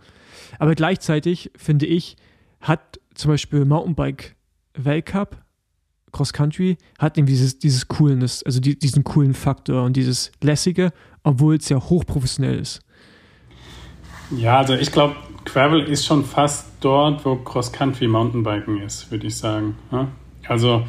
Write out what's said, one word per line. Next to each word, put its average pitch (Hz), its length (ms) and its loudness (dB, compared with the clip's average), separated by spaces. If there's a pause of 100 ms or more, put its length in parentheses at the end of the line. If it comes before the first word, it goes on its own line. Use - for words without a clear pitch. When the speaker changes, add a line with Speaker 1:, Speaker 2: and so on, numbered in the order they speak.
(600)
Speaker 1:
aber 151 160 2
gleichzeitig, 170 800 -2
finde 151 300 2
ich, 165 300 -2 (440)
hat - 400 -4 (140)
zum - 180 -2
Beispiel 143 320 0
Mountainbike 139 720 -2 (380)
Weltcup, 156 680 -4 (720)
Cross - 200 -4
Country, 175 440 0 (240)
hat 151 180 0
irgendwie 135 140 4
dieses, 131 260 2
dieses 127 300 0
Coolness, 131 560 0
also 127 160 0
die, 139 180 0
diesen 143 240 2
coolen 139 320 2
Faktor 131 480 -2
und 127 140 0
dieses 127 340 -2 (100)
Lässige, 165 520 0 (320)
obwohl 151 320 4
es 147 120 -6
ja 135 120 2
hochprofessionell 131 800 -2
ist. - 200 -12 (1600)
Speaker 2:
Ja, 117 220 4
also 131 160 2
ich 127 160 -2
glaub, 147 240 4 (300)
Gravel 147 400 2
ist 147 200 -2
schon 147 200 2
fast - 420 -2 (140)
dort, 143 440 2
wo 135 120 0
Cross - 360 -6
Country 131 360 -2
Mountainbiken 110 720 -2
ist, - 300 -14
würd 110 100 -6
ich 110 140 -8
sagen, 107 400 -4 (160)
ja? 131 160 -2 (400)
Also 120 400 2